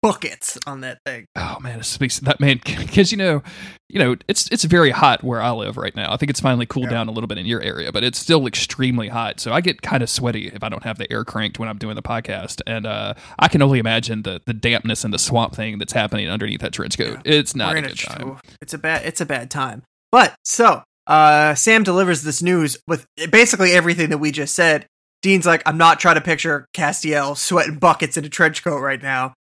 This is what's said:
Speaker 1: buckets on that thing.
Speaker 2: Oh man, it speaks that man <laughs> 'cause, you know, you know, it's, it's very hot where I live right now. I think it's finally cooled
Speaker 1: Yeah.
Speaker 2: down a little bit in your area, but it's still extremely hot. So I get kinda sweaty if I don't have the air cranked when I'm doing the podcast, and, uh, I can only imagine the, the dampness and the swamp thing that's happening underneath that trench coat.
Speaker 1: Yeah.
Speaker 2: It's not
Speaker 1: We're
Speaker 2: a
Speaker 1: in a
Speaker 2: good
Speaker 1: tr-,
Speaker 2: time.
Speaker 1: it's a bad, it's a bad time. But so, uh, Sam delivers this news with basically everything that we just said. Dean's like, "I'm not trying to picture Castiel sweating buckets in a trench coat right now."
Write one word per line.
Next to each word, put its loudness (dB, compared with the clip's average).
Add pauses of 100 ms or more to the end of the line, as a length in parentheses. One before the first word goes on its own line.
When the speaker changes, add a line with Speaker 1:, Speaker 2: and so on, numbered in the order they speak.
Speaker 1:
buckets -4
on -12
that -12
thing. -10 (100)
Speaker 2:
Oh -8
man, -10
it -12
speaks -4
that 0
man 4
<laughs> -14
'cause, 2
you -4
know, 2 (440)
you -6
know, 2 (120)
it's, -2
it's 0
very 6
hot 2
where -2
I 0
live -6
right -6
now. -4
I -2
think -2
it's -2
finally 2
cooled -4
Speaker 1:
Yeah. -4
Speaker 2:
down -4
a -10
little -6
bit -8
in -8
your -2
area, -6
but -2
it's -2
still 2
extremely -2
hot. -6
So -4
I 2
get -4
kinda -2
sweaty -4
if -12
I -6
don't -10
have -8
the -10
air -4
cranked -6
when -6
I'm -10
doing -8
the -10
podcast, -8
and, -6
uh, -6 (240)
I 6
can 4
only 4
imagine -2
the, -8
the -4
dampness -2
and -4
the -4
swamp 0
thing -8
that's -8
happening -2
underneath -6
that -8
trench -6
coat. -4
Speaker 1:
Yeah. 2
Speaker 2:
It's 0
not -2
Speaker 1:
We're -2
Speaker 2:
a -2
Speaker 1:
in -6
a -8
Speaker 2:
good -12
Speaker 1:
tr-, -8
Speaker 2:
time. -12 (240)
Speaker 1:
it's -14
a -10
bad, -4
it's -6
a -2
bad -6
time. -8 (280)
But 6 (100)
so, 4 (240)
uh, 6
Sam 4
delivers 2
this -4
news 2 (100)
with -4 (240)
basically 4
everything 4
that 0
we 0
just -4
said. 4 (360)
Dean's 4
like, 4
"I'm 2
not 8
trying 6
to 2
picture -2 (100)
Castiel -2
sweating 0
buckets 2
in -6
a -12
trench 0
coat -2
right -4
now." -4 (140)